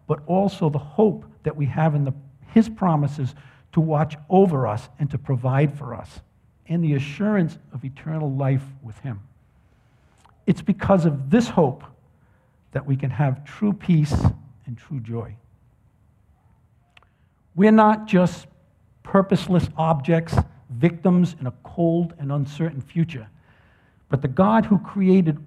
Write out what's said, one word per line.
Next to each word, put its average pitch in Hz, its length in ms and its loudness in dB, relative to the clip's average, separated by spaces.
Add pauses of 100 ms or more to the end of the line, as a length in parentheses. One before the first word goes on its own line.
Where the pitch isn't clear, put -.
but 151 200 -4
also 185 420 0
the 147 80 -2
hope - 480 -2 (180)
that 151 120 -6
we 147 120 -4
have 156 280 0
in 143 80 0
the, 135 100 -2 (340)
his 220 200 4
promises 147 640 -2 (380)
to - 80 2
watch 156 380 0 (120)
over 175 380 4
us 107 220 -6 (100)
and 147 120 -2
to 127 60 -6
provide 135 600 0
for 120 160 -12
us, - 260 -16 (480)
and 170 160 -2
the 147 120 0
assurance 190 600 -2 (140)
of 131 140 -12
eternal 156 460 -8
life 135 340 -2 (160)
with 110 180 -18
him. 104 220 -12 (1300)
It's 190 160 0
because 196 420 2
of 135 240 -2
this 233 180 2
hope 143 360 0 (880)
that 139 140 -8
we 139 100 0
can 135 160 -4
have 135 340 -2
true - 260 -4
peace 156 440 0 (500)
and 120 120 -12
true 143 220 -10
joy. 117 360 -10 (2250)
We're 202 160 6
not 214 360 6
just 180 400 2 (560)
purposeless 190 720 0
objects, 160 600 0 (340)
victims 175 680 2
in 127 80 -6
a 120 60 -6 (100)
cold 170 560 -2
and 139 120 -6
uncertain 147 500 -4
future, 135 460 -6 (800)
but 131 140 -2
the 139 60 -4
God 208 380 2
who 208 140 2
created 185 680 2